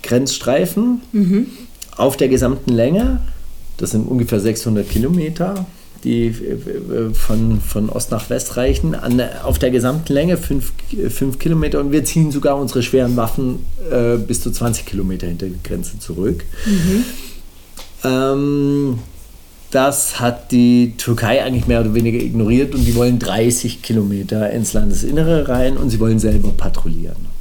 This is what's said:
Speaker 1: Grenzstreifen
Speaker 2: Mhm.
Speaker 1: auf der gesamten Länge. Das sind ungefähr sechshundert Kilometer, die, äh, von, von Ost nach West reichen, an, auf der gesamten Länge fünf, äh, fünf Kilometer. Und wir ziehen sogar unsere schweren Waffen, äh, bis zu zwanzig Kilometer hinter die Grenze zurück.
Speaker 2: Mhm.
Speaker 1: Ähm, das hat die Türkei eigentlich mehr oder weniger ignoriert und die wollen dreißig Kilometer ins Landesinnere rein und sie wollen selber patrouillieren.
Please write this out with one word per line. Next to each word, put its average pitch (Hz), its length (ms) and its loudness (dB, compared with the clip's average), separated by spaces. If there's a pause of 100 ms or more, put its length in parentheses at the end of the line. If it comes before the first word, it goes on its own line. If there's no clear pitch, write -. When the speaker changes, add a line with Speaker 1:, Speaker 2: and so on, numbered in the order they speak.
Speaker 1:
Grenzstreifen 175 960 0 (120)
Speaker 2:
Mhm. 202 340 2 (500)
Speaker 1:
auf 135 200 0
der 139 120 2
gesamten 127 440 0
Länge. 185 480 2 (560)
Das - 160 -4
sind 110 160 -2
ungefähr 117 320 0
sechshundert 107 500 -2
Kilometer, 175 760 -2 (380)
die, 117 220 0
äh, 113 880 -6
von, 110 460 4
von 107 280 -2
Ost 110 220 -4
nach 110 180 -4
West - 280 -6
reichen, 135 400 0
an, 123 260 0 (220)
auf 131 160 0
der 127 100 2
gesamten 127 420 0
Länge 160 240 2
fünf, - 360 -2 (200)
äh, 208 160 -2
fünf 131 300 -2
Kilometer. 151 400 0
Und 143 140 0
wir 151 120 2
ziehen 156 280 2
sogar 139 240 2
unsere 131 260 0
schweren 123 340 2
Waffen, 123 480 0 (260)
äh, 120 260 2
bis 110 240 -2
zu - 100 -2
zwanzig 117 360 -2
Kilometer 95 420 -4
hinter 85 180 -6
die 87 160 -8
Grenze 90 380 -6
zurück. 95 440 -4 (220)
Speaker 2:
Mhm. 196 380 2 (1000)
Speaker 1:
Ähm, 139 960 0 (720)
das - 480 0
hat 123 320 -2
die 120 480 6
Türkei 117 460 0
eigentlich 127 240 0
mehr 117 120 4
oder 110 140 2
weniger 117 240 2
ignoriert 120 560 2
und 123 100 2
die 117 120 4
wollen 120 240 2
dreißig 113 640 -2
Kilometer 104 680 -2
ins 113 220 -4
Landesinnere 156 760 4
rein - 280 2
und 120 140 2
sie 110 100 2
wollen 113 180 4
selber 107 320 4
patrouillieren. - 800 2 (100)